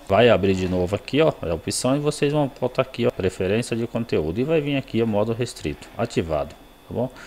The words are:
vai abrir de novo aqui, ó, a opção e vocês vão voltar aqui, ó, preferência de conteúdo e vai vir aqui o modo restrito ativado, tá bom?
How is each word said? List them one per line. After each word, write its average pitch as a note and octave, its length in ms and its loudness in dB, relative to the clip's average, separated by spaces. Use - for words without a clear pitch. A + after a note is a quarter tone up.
vai A2+ 220 6
abrir G2 240 6
de F#2 160 0
novo F2+ 260 0
aqui, - 240 -2
ó, D#3 220 4
a E2+ 120 -2
opção B2+ 440 -2
e - 20 -2
vocês D3 320 0
vão D3 180 0
voltar C3 220 0
aqui, - 220 -4
ó, - 60 2
preferência G2 640 0
de A#2 120 -2
conteúdo G2+ 520 -2
e C3 60 0
vai D#3+ 160 0
vir C#3+ 160 -2
aqui A2+ 260 -2
o A#2 40 0
modo G#2+ 260 2
restrito G#2+ 640 -6
ativado, D#2+ 580 -2
tá F2+ 60 -10
bom? A#2 180 -2